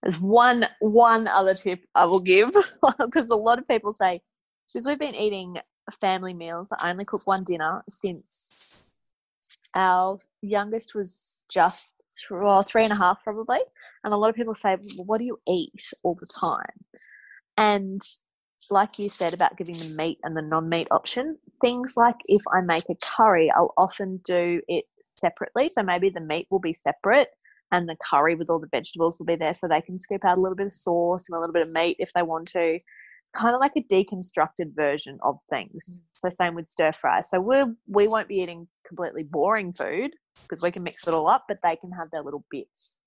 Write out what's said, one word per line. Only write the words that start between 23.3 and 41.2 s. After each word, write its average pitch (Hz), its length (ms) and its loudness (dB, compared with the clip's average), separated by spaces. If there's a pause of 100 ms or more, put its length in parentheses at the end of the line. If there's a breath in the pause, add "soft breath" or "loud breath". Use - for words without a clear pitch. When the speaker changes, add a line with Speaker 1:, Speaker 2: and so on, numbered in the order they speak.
Speaker 1:
I'll - 280 4
often 190 460 0
do 175 440 0
it 170 160 -2 (160)
separately. - 680 -2
So 226 120 0
maybe 185 280 2
the 180 100 -10
meat 156 300 -4
will 190 100 2
be 165 140 -2
separate 220 540 2 (440 soft breath)
and 175 160 2
the 160 80 -8 (120)
curry 156 280 4
with 160 120 -6
all 165 100 0
the 156 100 -8
vegetables 165 500 -2
will 165 80 -10
be 170 100 0
there 160 160 -2
so - 160 -6
they 165 140 2
can 185 160 -12
scoop 196 260 -8
out 185 140 4
a - 20 2
little 185 160 0
bit 196 100 -4
of 196 60 -8
sauce 175 560 -2
and 170 80 -8
a 165 40 -4
little 165 120 -6
bit 165 140 2
of 165 80 -14
meat 165 240 0
if 185 160 -6
they 175 80 2
want 165 260 -4
to. 170 300 0 (580 loud breath)
Kinda 233 220 2
like 277 180 2
a 277 60 0
deconstructed 180 920 -2
version 147 480 -4
of 143 160 -2 (120)
things. 143 360 -6
Speaker 2:
Mm. 175 260 -20
Speaker 1:
So - 180 -6
same 175 240 -2
with 170 140 -12
stir 160 240 0
fry. 127 280 0
So 185 200 -2
we'll, 247 340 2 (120)
we 202 220 4
won't 220 200 -2
be 202 80 -4
eating 175 300 -6 (200)
completely 165 380 -8
boring 175 500 -2
food 233 380 -6 (360)
'cause 160 140 -10
we 175 80 0
can 180 140 -10
mix - 220 -10
it 170 80 -2
all 160 140 0